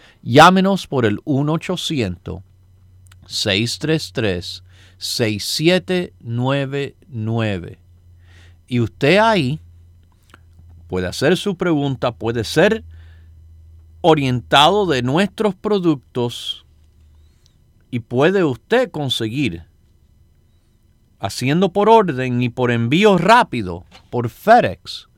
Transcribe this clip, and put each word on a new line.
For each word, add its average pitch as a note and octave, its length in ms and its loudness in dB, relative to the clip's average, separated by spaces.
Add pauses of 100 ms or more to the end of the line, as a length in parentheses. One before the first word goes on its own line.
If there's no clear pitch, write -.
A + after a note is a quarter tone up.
(220)
Llámenos F#3 640 6
por B2+ 180 0
el G#2 200 0
uno D3 280 0
ochocientos, G#2+ 880 -6 (840)
seis G#2+ 520 -2
tres D#3 360 -4
tres, F#2+ 500 -6 (340)
seis G#2+ 460 -4
siete F3+ 800 -2
nueve C3+ 720 -6 (140)
nueve. A2 720 -6 (880)
Y B2 120 -2
usted C#3 380 0
ahí F#3+ 420 0 (1300)
puede F2+ 200 -4
hacer C#3 280 0
su F#3 220 -6
pregunta, C#3+ 560 -4
puede A#2 320 -6
ser F#3+ 400 0 (1120)
orientado D3+ 840 2
de C3+ 160 0
nuestros F#3+ 540 -2
productos D#3+ 1080 -4 (1300)
y B2 80 -4
puede E3 460 0
usted G#3+ 460 -2
conseguir, A#2 720 -6 (1500)
haciendo D3 540 -2
por G3+ 160 2
orden B2+ 520 2
y B2 60 0
por A#2+ 240 -2
envío D#3 460 4
rápido, C3 680 0 (260)
por A#2+ 200 -4
FedEx, - 880 0